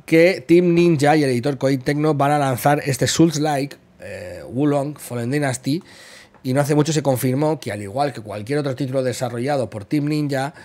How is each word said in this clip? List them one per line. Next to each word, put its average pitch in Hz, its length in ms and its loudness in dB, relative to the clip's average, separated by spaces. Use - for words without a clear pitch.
que 170 400 4
Team 175 260 6
Ninja 160 420 4
y 151 80 2
el 135 60 2
editor 127 300 -2
Koei 135 180 2
Tecmo 147 380 0
van 139 160 2
a 147 80 2
lanzar 143 440 2
este 139 220 -2
Souls-like, 147 720 0
eh, 92 500 -14
Wo 123 160 -2
Long 143 320 0
Fallen 120 320 -6
Dynasty, 139 540 -2
y 131 120 -4
no 139 80 4
hace 143 120 0
mucho 147 180 2
se 151 120 -2
confirmó 139 560 0
que, 113 120 -10
al 104 120 -8
igual 131 300 -4
que 120 80 -16
cualquier 107 360 -6
otro 139 160 -2
título 131 300 -4
desarrollado 123 680 -4
por 101 160 -12
Team 147 200 -2
Ninja 147 600 -2